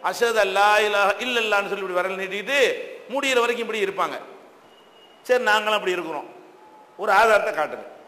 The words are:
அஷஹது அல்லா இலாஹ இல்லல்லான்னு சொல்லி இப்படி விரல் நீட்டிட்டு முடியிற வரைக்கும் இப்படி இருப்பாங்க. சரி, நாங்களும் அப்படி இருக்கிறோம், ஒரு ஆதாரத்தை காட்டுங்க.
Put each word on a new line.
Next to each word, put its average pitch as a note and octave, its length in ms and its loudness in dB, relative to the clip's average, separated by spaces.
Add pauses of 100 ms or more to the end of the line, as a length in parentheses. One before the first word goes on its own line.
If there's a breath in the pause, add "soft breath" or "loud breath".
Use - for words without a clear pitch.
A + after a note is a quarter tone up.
அஷஹது A3 420 0
அல்லா G3 220 4 (100)
இலாஹ G3+ 400 2
இல்லல்லான்னு A3 500 -2
சொல்லி G3 180 -6
இப்படி F#3 60 -8
விரல் F#3 240 -2
நீட்டிட்டு G3 420 -4 (500)
முடியிற C4 320 -2
வரைக்கும் A#3 280 -2
இப்படி G#3+ 160 -4
இருப்பாங்க. E3+ 340 -4 (1040)
சரி, B3 200 0
நாங்களும் G#3+ 320 2
அப்படி F#3 180 0
இருக்கிறோம், D#3+ 360 -6 (680)
ஒரு G3+ 160 -2
ஆதாரத்தை G3+ 520 4
காட்டுங்க. B2+ 220 -10 (220)